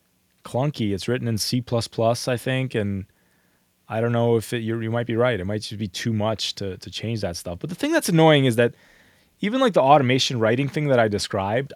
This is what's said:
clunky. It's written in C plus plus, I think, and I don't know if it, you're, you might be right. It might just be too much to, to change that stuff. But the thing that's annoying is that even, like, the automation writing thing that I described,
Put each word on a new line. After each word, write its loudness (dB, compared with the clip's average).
clunky. -2
It's -6
written -2
in -2
C -2
plus -2
plus, 0
I 0
think, -4
and -2
I -4
don't 0
know 4
if -6
it, -2
you're, -4
you -4
might -2
be -2
right. 2
It -6
might -4
just -10
be -6
too -4
much -2
to, -8
to -18
change -6
that -4
stuff. -10
But -8
the -10
thing -4
that's 0
annoying 6
is 2
that 4
even, -2
like, 2
the 4
automation 4
writing 2
thing -4
that 4
I 4
described, -4